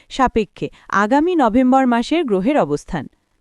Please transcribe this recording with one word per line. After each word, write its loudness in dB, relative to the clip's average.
সাপেক্ষে -2
আগামী 0
নভেম্বর 2
মাসের -2
গ্রহের 0
অবস্থান। -4